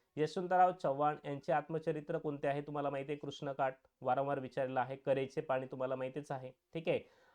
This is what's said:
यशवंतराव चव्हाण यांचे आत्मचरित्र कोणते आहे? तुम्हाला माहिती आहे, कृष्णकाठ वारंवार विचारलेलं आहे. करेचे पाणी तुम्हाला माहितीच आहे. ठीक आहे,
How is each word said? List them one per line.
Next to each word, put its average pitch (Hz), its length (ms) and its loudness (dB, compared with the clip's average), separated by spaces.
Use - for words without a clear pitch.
यशवंतराव 180 560 4
चव्हाण 147 420 2
यांचे 143 280 -4
आत्मचरित्र 156 640 -2
कोणते 147 300 -2
आहे? 143 120 0
तुम्हाला 147 300 -2
माहिती 139 220 -4
आहे, 143 60 -4
कृष्णकाठ 139 580 -2
वारंवार 139 380 2
विचारलेलं 131 420 0
आहे. 127 160 -2
करेचे 135 440 0
पाणी 131 260 0
तुम्हाला 131 300 -2
माहितीच 131 340 -6
आहे. 127 200 -8
ठीक - 380 -8
आहे, 127 120 4